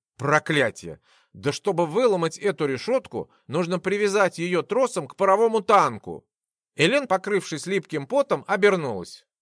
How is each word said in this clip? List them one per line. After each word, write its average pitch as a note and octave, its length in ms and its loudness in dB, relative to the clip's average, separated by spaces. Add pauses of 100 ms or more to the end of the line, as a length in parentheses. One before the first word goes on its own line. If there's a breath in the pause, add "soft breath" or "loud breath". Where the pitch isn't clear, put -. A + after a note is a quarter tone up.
(160)
Проклятье! C#3 840 0 (320 soft breath)
Да G#2+ 200 -2
чтобы E3+ 340 0
выломать F3+ 520 0
эту G3 280 -2
решетку, C3+ 640 -4 (160)
нужно F3 320 -2
привязать G3+ 600 0
ее E3+ 240 -2
тросом G#3 440 -2
к - 100 -20
паровому G#3+ 440 4
танку. C3 640 2 (500)
Элен, B3 320 2
покрывшись F#3 600 -4
липким E3+ 400 -4
потом, A#3+ 400 0
обернулась. F3+ 800 0 (160)